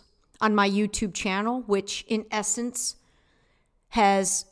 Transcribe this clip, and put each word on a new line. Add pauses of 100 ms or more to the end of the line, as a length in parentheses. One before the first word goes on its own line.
(400)
on
my
YouTube
channel,
which
in
essence (920)
has